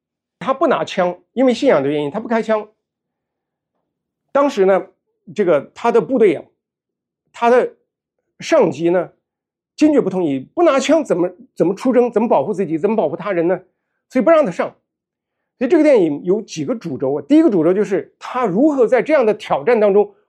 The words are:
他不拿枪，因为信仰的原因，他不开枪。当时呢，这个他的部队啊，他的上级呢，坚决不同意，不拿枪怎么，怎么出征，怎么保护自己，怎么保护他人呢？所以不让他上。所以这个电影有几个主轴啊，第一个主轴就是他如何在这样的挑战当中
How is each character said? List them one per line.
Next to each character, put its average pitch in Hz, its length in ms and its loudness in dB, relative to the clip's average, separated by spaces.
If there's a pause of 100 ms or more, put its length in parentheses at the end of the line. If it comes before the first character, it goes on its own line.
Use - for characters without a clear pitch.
(380)
他 220 160 -4
不 330 140 0
拿 160 160 -2
枪， 180 380 -4 (100)
因 254 120 0
为 254 80 4
信 269 160 -2
仰 160 140 4
的 139 80 -2
原 147 140 -4
因， 143 60 -6
他 208 100 -8
不 233 80 -10
开 226 120 -2
枪。 214 300 -4 (1600)
当 285 180 0
时 208 160 0
呢， 185 220 2 (480)
这 208 100 -2
个 147 300 0
他 - 160 -2
的 233 100 2
部 233 200 -2
队 190 160 4
啊， 117 80 -12 (880)
他 233 180 0
的 240 240 2 (640)
上 247 320 2
级 165 200 -2
呢， 175 220 -2 (640)
坚 302 180 2
决 277 80 2
不 175 80 -2
同 185 140 -4
意， 139 160 -2
不 208 240 -6
拿 285 160 4
枪 294 240 0
怎 190 140 -4
么， 175 160 -2 (220)
怎 165 120 0
么 190 80 0
出 254 180 -2
征， 240 200 2
怎 214 100 0
么 233 60 0
保 160 160 2
护 214 80 -4
自 185 120 -4
己， 156 140 -4
怎 196 100 -2
么 226 60 -2
保 190 140 0
护 156 80 -8
他 196 160 -8
人 170 160 0
呢？ 180 160 -2 (440)
所 254 120 -2
以 202 40 0
不 320 60 4
让 311 140 4
他 190 60 -4
上。 170 260 -8 (840)
所 262 80 -2
以 240 40 -6
这 359 60 4
个 302 80 4
电 277 180 4
影 147 220 -2
有 190 180 0
几 156 220 -10
个 233 100 -4
主 170 220 -8
轴 135 180 -4
啊， 147 140 -8
第 294 80 4
一 320 60 6
个 320 80 2
主 - 140 2
轴 175 80 2
就 202 120 0
是 180 340 -6
他 247 280 -6
如 220 240 2
何 269 160 2
在 240 160 2
这 294 100 -4
样 269 140 2
的 214 80 2
挑 160 280 -4
战 226 160 2
当 208 160 2
中 202 200 0 (140)